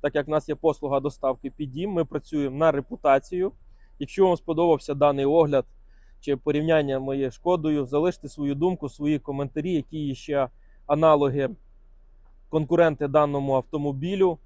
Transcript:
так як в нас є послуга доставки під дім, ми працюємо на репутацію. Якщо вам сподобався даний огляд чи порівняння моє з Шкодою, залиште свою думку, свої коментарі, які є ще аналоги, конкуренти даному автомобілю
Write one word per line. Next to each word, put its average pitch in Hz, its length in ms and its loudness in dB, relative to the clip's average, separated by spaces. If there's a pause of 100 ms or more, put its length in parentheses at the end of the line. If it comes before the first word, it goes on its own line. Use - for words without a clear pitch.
так 147 140 -4
як 143 120 0
в 147 40 -8
нас 151 180 -2
є 151 60 -2
послуга 139 460 -2
доставки 135 500 -4
під 139 220 -12
дім, 175 180 -6
ми 170 140 0
працюємо 143 520 -6
на 156 160 2
репутацію. 143 800 0 (460)
Якщо 190 280 0
вам 175 100 4
сподобався 160 580 0
даний 143 300 2
огляд 147 400 4 (580)
чи 139 140 -2
порівняння 147 640 0
моє 135 320 -4
з - 40 -20
Шкодою, 156 520 0
залиште 147 420 -2
свою 143 260 -4
думку, 165 340 -2
свої 147 300 -2
коментарі, 143 540 -6
які 156 260 -4
є 143 160 -4
ще 139 340 -2 (380)
аналоги, 143 640 4 (1000)
конкуренти 156 600 2
даному 143 460 0
автомобілю 156 920 -2